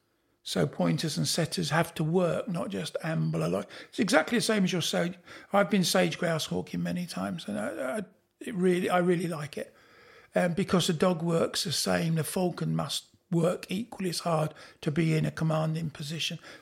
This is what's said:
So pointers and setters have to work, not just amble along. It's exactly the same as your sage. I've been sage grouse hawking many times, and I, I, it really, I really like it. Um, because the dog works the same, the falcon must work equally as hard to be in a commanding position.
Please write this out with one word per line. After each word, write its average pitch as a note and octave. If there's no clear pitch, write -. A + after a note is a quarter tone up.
So E3
pointers E3
and D#3
setters D#3+
have D#3+
to E3
work, E3+
not F3+
just F#3+
amble D#3+
along. F#3
It's -
exactly A#3
the -
same G#3
as F#3
your F3
sage. F3+
I've G3+
been F#3+
sage F3+
grouse E3
hawking -
many F3+
times, E3
and G#3
I, G#3
I, B3
it -
really, F3+
I F3+
really F3
like D3+
it. -
Um, F3+
because F3
the F#3
dog E3
works E3+
the F3
same, F3
the D#3
falcon E3+
must D#3+
work E3+
equally F#3
as -
hard D#3
to E3
be D#3+
in D3+
a D3
commanding D#3+
position. D#3